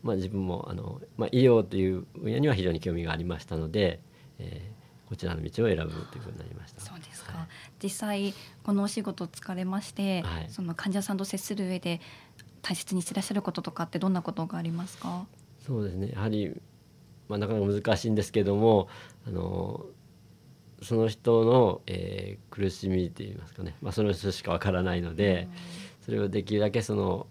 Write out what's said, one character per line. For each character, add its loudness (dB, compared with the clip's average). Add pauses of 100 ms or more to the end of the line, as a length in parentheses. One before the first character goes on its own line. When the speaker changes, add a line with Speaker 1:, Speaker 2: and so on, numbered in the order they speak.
Speaker 1:
ま 0
あ、 2
自 0
分 -2
も、 2
あ -4
の、 -6 (160)
ま 2
あ、 -2
医 8
療 10
と -6
い 4
う -2
分 -4
野 0
に 4
は 6
非 0
常 2
に 0
興 -2
味 -2
が -2
あ -2
り -4
ま -4
し -14
た -4
の -2
で、 2 (400)
え -12 (340)
ー、 -20
こ -6
ち -10
ら -2
の -6
道 0
を 4
選 4
ぶ -4 (200)
と -14
い -12
う -12
こ -14
と -10
に -12
な -12
り -14
ま -14
し -20
た。 -20
Speaker 2:
そ -16
う -16
で -20
す -16
か。 -12
Speaker 1:
は -8
い。 -10 (360)
Speaker 2:
実 -2
際 -2 (300)
こ 0
の 2
お 0
仕 -4
事 -6
疲 -10
れ -4
ま -2
し -14
て、 0
Speaker 1:
は -4
い。 -8
Speaker 2:
そ -8
の -4
患 -2
者 0
さ -4
ん -2
と -2
接 -6
す -6
る -2
上 -2
で -4 (600)
大 -4
切 -6
に 0
し -8
て -8
ら 0
っ -4
し -8
ゃ -2
る 0
こ -4
と -6
と -6
か -6
っ -6
て -4
ど 2
ん 2
な 0
こ -6
と -4
が -8
あ -4
り -4
ま -4
す -16
か？ -8 (400)
Speaker 1:
そ -2
う -2
で -4
す -8
ね。 -4
や -4
は 0
り、 -2 (680)
ま -2
あ、 0
な 2
か 0
な 2
か 4
難 2
し -6
い 2
ん 4
で 2
す -8
け 4
ど 4
も、 6 (400)
あ -8
の、 -4 (960)
そ -2
の 6
人 6
の、 6
え -6
ー、 -20
苦 0
し -6
み 2
と -12
い -10
い -10
ま -14
す -20
か -10
ね、 -10
ま -6
あ、 -6
そ 2
の 4
人 -2
し -8
か -2
わ 2
か 0
ら 2
な 0
い 0
の -6
で、 2
Speaker 2:
う -14
ん。 -16
Speaker 1:
そ -6
れ 0
を 0
で 0
き -2
る 4
だ 4
け 2
そ -2
の 0